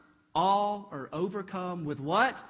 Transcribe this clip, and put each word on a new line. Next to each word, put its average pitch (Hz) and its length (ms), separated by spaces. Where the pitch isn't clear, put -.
all 202 580
are 135 220
overcome 180 720
with 143 140
what? 202 360